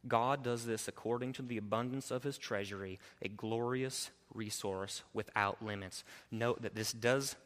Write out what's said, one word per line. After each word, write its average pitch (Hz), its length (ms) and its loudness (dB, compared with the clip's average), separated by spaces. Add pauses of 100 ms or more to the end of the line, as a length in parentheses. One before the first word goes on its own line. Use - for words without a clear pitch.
God 123 360 6
does 120 240 0
this 110 200 0
according 120 460 -2
to 139 80 -8
the 120 160 -4
abundance 117 540 0
of 127 100 0
his 139 160 -4
treasury, 98 600 -4 (240)
a - 40 -4
glorious 120 840 0 (240)
resource 98 680 -2 (120)
without 107 520 2
limits. 101 380 -4 (260)
Note 117 320 2
that 110 140 -4
this 107 180 0
does 127 420 4 (100)